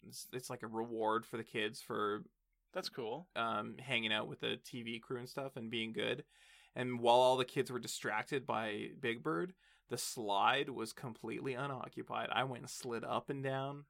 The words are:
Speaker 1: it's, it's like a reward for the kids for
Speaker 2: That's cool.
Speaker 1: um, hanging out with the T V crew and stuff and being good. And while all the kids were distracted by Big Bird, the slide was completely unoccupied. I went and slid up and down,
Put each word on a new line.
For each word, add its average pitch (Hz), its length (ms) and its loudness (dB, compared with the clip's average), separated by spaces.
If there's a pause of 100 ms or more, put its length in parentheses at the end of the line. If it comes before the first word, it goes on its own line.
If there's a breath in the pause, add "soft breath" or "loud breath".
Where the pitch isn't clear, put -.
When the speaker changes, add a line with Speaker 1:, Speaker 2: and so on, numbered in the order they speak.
Speaker 1:
it's, - 260 -12
it's 127 160 -6
like 127 140 -8
a 107 40 -4
reward 113 580 0
for 120 120 -8
the 113 60 -4
kids 110 380 -2
for 107 420 0 (500)
Speaker 2:
That's 185 160 -4
cool. 131 460 -6
Speaker 1:
um, 113 440 0
hanging 117 340 0
out 110 140 2
with - 140 -10
the 113 160 0
T 120 260 -10
V 117 160 -6
crew 123 180 -6
and 120 120 -8
stuff 135 260 -8
and 113 160 -6
being 113 220 0
good. 117 300 0 (520 loud breath)
And 123 240 0
while 117 180 10
all 127 200 10
the 127 80 2
kids 127 260 0
were 123 80 -2
distracted 110 680 -2
by 110 540 -2
Big 120 240 -2
Bird, 170 320 -2 (320 soft breath)
the 120 100 -2
slide 113 720 4
was 113 240 -4
completely 120 600 -6
unoccupied. 120 760 -4
I 120 120 4
went 127 180 -4
and - 80 -10
slid 117 340 -4
up 117 280 -2
and 139 100 -4
down, 135 480 -4